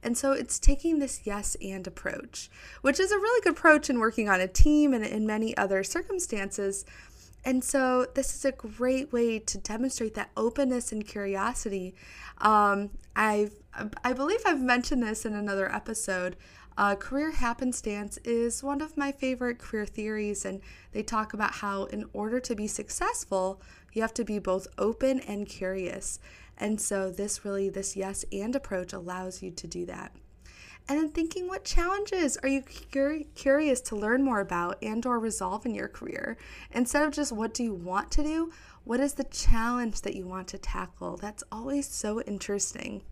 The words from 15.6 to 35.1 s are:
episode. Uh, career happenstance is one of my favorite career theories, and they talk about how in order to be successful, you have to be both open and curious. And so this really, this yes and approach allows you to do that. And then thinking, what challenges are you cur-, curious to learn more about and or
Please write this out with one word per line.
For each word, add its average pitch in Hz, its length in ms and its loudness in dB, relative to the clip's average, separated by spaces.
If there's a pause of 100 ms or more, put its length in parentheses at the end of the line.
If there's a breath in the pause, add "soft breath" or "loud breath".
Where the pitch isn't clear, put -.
episode. 185 640 -4 (420 loud breath)
Uh, 202 180 4
career 285 360 -4
happenstance 233 920 -2
is 233 400 0
one 277 160 -2
of 311 160 -8
my 277 160 0
favorite 254 480 -2
career 214 260 -4
theories, 208 600 -4
and 196 160 -8 (320 loud breath)
they 214 100 -4
talk 214 300 -2
about 208 220 0
how 196 300 -4
in 214 280 -8
order 220 260 -2
to 247 160 -4
be 208 120 -4
successful, 196 920 -2 (300 loud breath)
you 220 100 -2
have 220 120 0
to 240 100 -2
be 208 160 -2
both 190 280 -2 (100)
open 262 440 2
and 208 240 -6
curious. - 760 -6 (380 loud breath)
And 208 220 -2
so 190 320 -2
this 202 320 -6
really, 196 240 -2
this 196 300 -6
yes 196 340 -6
and 208 240 -4
approach 185 380 -4
allows 185 500 -8
you 185 80 -10
to 170 160 -12
do 175 200 -8
that. - 280 -12 (720 loud breath)
And 285 100 2
then 311 120 2
thinking, 339 400 -2
what 381 160 -6
challenges 359 720 2
are 269 120 0
you 269 140 2 (300)
cur-, 294 300 2 (120)
curious 277 460 4
to - 160 -6
learn 220 260 2
more 247 160 2
about 175 420 -2
and 220 240 -2
or 240 140 2